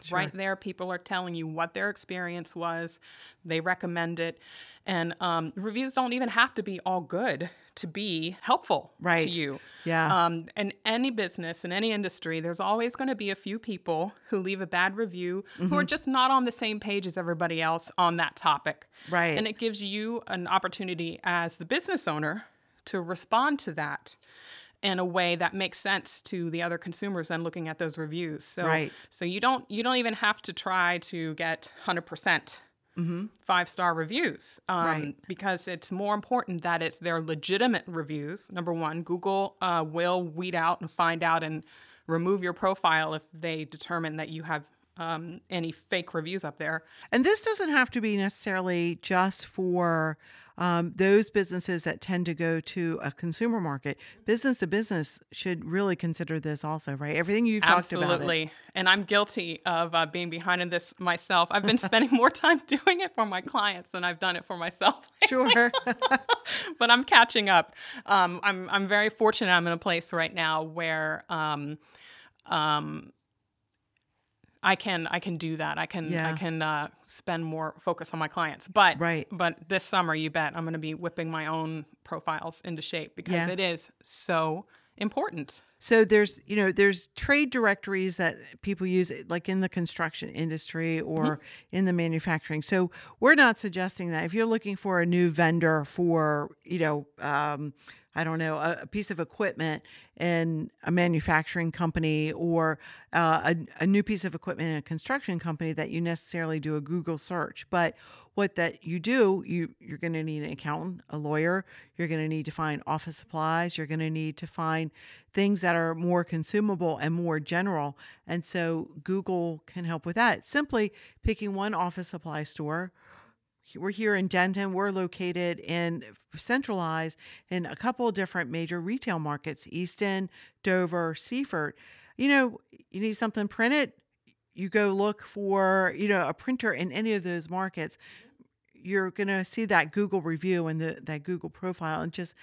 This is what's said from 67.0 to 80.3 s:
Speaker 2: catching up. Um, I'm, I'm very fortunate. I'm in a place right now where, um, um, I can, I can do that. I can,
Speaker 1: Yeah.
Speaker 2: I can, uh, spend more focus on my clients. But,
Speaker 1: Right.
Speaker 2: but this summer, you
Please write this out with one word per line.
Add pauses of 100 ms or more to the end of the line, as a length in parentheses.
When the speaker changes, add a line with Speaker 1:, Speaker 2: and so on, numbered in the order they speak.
Speaker 2:
catching
up. (300)
Um,
I'm,
I'm
very
fortunate.
I'm
in
a
place
right
now
where,
um, (680)
um, (1500)
I
can,
I
can
do
that.
I
can,
Speaker 1:
Yeah.
Speaker 2:
I
can,
uh, (160)
spend
more
focus
on
my
clients.
But,
Speaker 1:
Right.
Speaker 2:
but
this
summer,
you